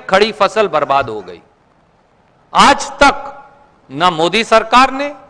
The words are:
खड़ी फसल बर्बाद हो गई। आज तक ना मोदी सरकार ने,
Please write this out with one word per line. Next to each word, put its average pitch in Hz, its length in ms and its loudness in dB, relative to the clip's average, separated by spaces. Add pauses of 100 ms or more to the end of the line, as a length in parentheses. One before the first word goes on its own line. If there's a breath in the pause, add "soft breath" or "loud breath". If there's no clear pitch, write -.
खड़ी 202 260 0
फसल 202 360 0
बर्बाद 139 400 -2
हो 107 120 -10
गई। 87 200 -18 (1120)
आज 247 380 2 (120)
तक 277 180 2 (720)
ना 160 200 0
मोदी 175 340 0
सरकार 226 480 2
ने, 285 220 -8 (160)